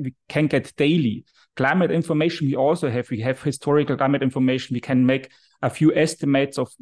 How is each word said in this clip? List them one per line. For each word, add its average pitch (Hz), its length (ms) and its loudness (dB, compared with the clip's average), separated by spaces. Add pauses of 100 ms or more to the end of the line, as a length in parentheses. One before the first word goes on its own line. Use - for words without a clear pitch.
we 127 120 -8 (140)
can 156 200 0
get 135 280 -2
daily. 147 480 0 (320)
Climate 156 340 2
information 160 580 0
we 135 100 0
also 147 320 0
have. 120 200 -4
We 110 120 -6
have 127 200 -4
historical 143 540 0
climate 139 280 0
information. 131 500 -2
We 120 80 -4
can 127 240 2
make 135 260 0 (300)
a 135 80 0
few 156 260 2
estimates 143 640 0
of 127 120 -4 (120)